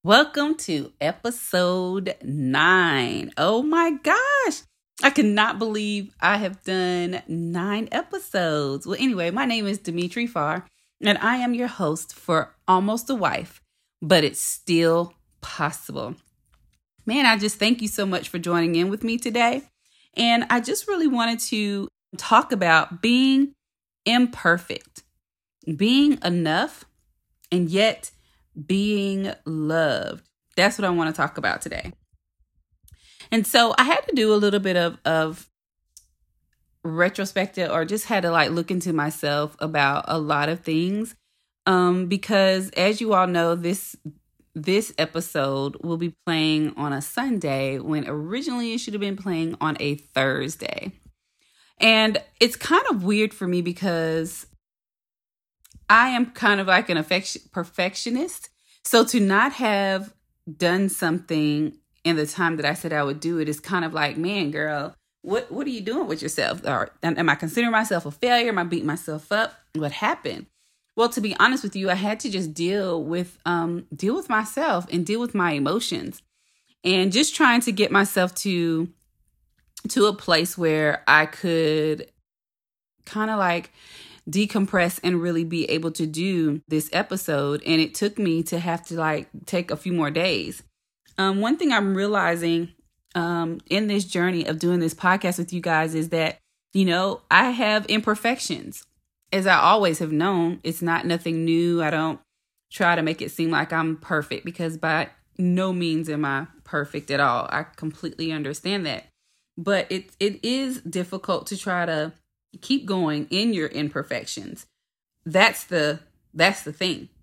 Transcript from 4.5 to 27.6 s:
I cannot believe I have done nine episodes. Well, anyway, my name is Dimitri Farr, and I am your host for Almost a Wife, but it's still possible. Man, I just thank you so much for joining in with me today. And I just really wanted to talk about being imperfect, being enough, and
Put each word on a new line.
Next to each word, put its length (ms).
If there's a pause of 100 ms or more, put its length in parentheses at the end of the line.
I 80
cannot 480
believe 640
I 160
have 260
done 640
nine 640
episodes. 960
Well, 140
anyway, 320
my 140
name 200
is 140
Dimitri 480
Farr, 400 (340)
and 160
I 200
am 180
your 120
host 460
for 400 (140)
Almost 420
a 60
Wife, 440 (400)
but 240
it's 160
still 760 (260)
possible. 720 (960)
Man, 180
I 140
just 180
thank 240
you 60
so 180
much 240
for 80
joining 380
in 160
with 120
me 140
today. 460 (520)
And 360
I 80
just 280
really 200
wanted 320
to 480 (300)
talk 340
about 500
being 520 (520)
imperfect, 960 (760)
being 480
enough, 600 (680)
and 180